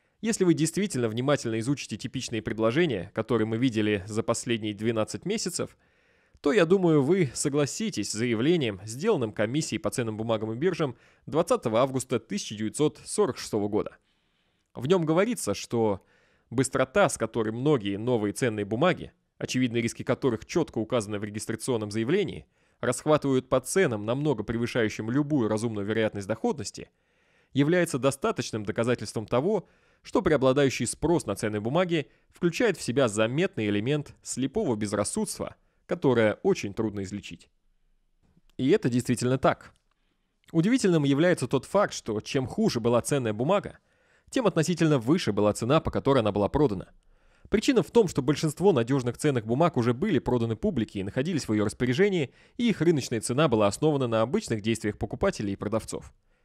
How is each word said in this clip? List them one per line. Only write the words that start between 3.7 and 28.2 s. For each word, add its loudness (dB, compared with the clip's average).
за -4
последние -2
двенадцать -4
месяцев, -6
то, 2
я 6
думаю, 4
вы 2
согласитесь -2
с -6
заявлением, 0
сделанным -2
комиссией -2
по -2
ценным -4
бумагам -2
и -6
биржам -2
двадцатого 0
августа 0
тысяча -8
девятьсот -2
сорок -2
шестого -2
года. -2
В -8
нем 2
говорится, 0
что -2
быстрота, 2
с -4
которой -2
многие 0
новые 0
ценные -2
бумаги, -2
очевидные -2
риски -4
которых -2
четко -2
указаны -2
в -6
регистрационном -6
заявлении, -2
расхватывают 0
по 2
ценам, 0
намного -2
превышающим -2
любую 0
разумную -2
вероятность -2
доходности, -6
является 2
достаточным -2